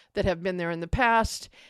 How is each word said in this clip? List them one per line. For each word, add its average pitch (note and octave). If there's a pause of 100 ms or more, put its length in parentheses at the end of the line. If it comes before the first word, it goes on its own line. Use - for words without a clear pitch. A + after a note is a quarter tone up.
(120)
that G3+
have E3+
been F3+
there E3+
in E3
the E3+
past. A3+ (220)